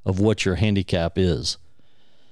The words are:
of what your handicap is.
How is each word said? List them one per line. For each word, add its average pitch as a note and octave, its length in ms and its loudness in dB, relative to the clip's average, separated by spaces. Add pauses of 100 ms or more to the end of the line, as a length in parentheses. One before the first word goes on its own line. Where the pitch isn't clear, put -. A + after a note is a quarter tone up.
of F#2+ 160 0
what G#2+ 240 2
your F#2+ 120 0
handicap F#2 600 0
is. E2+ 400 0 (760)